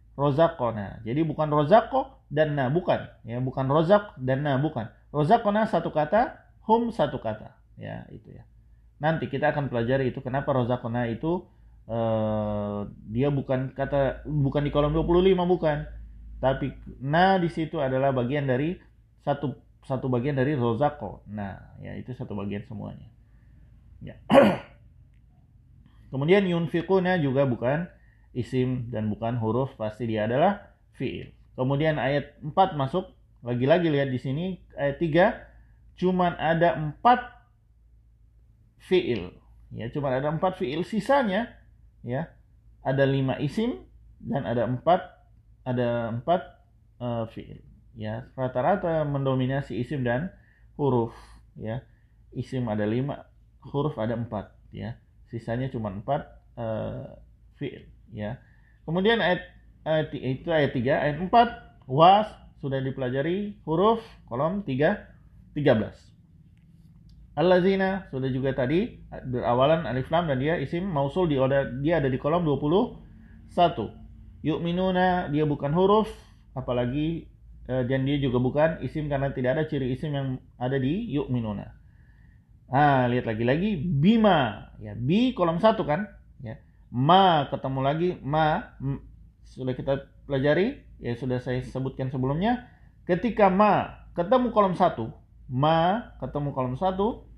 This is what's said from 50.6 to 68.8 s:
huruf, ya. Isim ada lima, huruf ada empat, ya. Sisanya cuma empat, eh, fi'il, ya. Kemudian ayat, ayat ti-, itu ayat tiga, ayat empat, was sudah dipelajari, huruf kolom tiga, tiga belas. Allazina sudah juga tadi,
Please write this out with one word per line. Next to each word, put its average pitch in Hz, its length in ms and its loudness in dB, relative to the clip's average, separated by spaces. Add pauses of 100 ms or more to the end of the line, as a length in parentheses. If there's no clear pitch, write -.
huruf, 123 400 0 (400)
ya. 113 240 -8 (500)
Isim 127 400 -6
ada 107 160 0
lima, 127 380 -2 (420)
huruf 143 320 -4
ada 113 160 -2
empat, 110 400 -8 (160)
ya. 104 300 -12 (300)
Sisanya 123 360 -6
cuma 113 240 -6
empat, 135 400 -6 (240)
eh, 110 560 -8 (480)
fi'il, - 320 -12 (240)
ya. 110 240 -8 (480)
Kemudian 190 320 2
ayat, 175 240 0 (400)
ayat 156 320 -2
ti-, 139 80 -8
itu 131 300 -4
ayat 147 240 2
tiga, 131 260 0
ayat 147 160 -2
empat, 233 300 4 (420)
was 185 380 8 (320)
sudah 135 180 -4
dipelajari, 135 880 -4
huruf 202 380 2 (260)
kolom 160 320 -4
tiga, 147 480 0 (460)
tiga 139 180 4
belas. 104 220 -2 (1400)
Allazina 190 800 2
sudah 135 160 -2
juga 131 240 -2
tadi, 143 560 -2